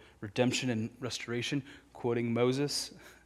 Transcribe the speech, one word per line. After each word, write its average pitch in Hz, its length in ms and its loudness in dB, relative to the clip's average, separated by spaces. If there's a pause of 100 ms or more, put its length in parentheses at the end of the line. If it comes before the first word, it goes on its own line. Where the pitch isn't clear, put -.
(200)
redemption 123 500 2
and 110 180 0 (100)
restoration. 120 640 -4 (300)
Quoting 117 400 0
Moses, 127 600 2 (340)